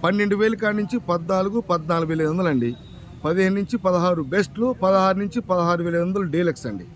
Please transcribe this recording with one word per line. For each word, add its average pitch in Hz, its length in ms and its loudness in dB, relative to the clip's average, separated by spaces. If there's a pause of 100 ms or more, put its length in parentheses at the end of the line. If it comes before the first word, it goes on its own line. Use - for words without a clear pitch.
పన్నెండు 202 360 2
వేలు 220 220 2
కాడి 208 180 0
నుంచి 214 160 -2 (120)
పద్నాలుగు, 190 500 0 (120)
పద్నాలుగు 165 400 0
వేల 160 140 0
ఐదు 151 80 0
వందలు 175 200 0
అండి. 120 180 0 (540)
పదిహేను 190 340 2
నుంచి 202 260 -4
పదహారు 180 380 2 (100)
బెస్ట్లు, 190 340 0 (180)
పదహారు 190 380 4
నుంచి 202 160 -4 (120)
పదహారు 175 360 2
వేల 170 120 -2
ఐదు 170 80 0
వందలు 190 280 0
డీలక్స్ 170 360 0
అండి 92 260 -10